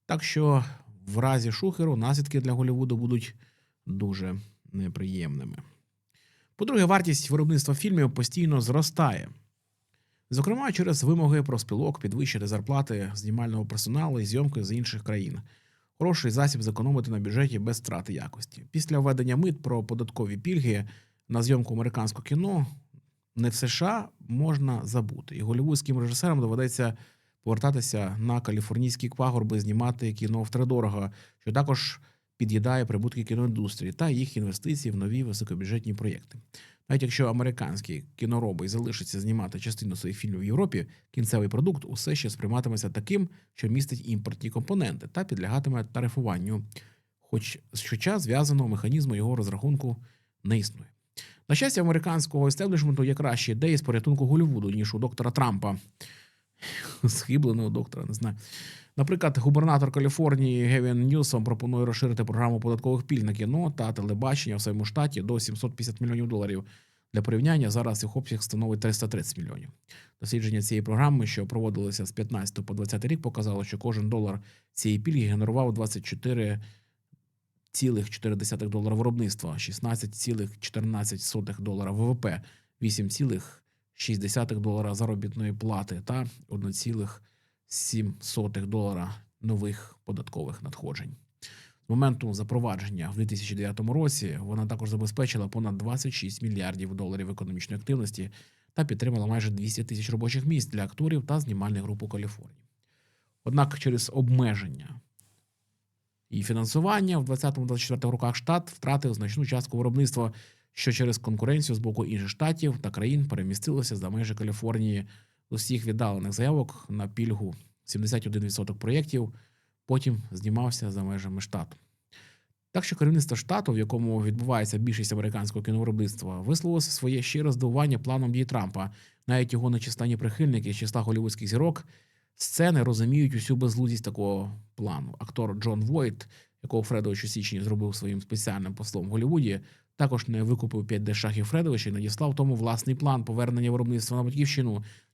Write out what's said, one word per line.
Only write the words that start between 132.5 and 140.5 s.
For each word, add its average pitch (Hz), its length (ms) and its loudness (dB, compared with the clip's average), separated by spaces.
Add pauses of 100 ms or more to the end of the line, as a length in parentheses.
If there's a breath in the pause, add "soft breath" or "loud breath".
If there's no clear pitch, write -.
розуміють 127 520 4
усю 117 200 0
безглуздість 120 480 2
такого 101 560 -2 (160)
плану. 76 440 -6
Актор 110 400 -4
Джон 107 220 0
Войт, 127 460 0 (360 loud breath)
якого 113 200 0
Фредович 107 400 0
у 113 40 -4
січні 101 340 -4
зробив 104 340 0
своїм 101 260 -4
спеціальним 98 520 -4
послом 98 340 -6
в - 20 -6
Голлівуді, 113 500 2 (360 loud breath)
також 127 320 0
не 110 160 0
викупив 110 440 0